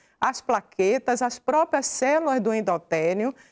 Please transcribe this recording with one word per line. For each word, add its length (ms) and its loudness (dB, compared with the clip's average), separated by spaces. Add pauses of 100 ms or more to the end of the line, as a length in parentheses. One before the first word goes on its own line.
(200)
as 200 -2
plaquetas, 800 0
as 160 -4
próprias 480 0
células 540 0
do 120 0
endotélio. 840 -2 (180)